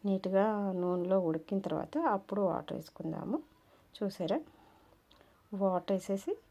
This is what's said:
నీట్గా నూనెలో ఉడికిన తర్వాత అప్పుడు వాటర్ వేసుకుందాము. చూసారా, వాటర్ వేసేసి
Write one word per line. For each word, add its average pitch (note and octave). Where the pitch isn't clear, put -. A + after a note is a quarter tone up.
నీట్గా F#3+
నూనెలో F3+
ఉడికిన E3
తర్వాత D#3+
అప్పుడు G3
వాటర్ -
వేసుకుందాము. E3+
చూసారా, G3
వాటర్ F#3
వేసేసి G3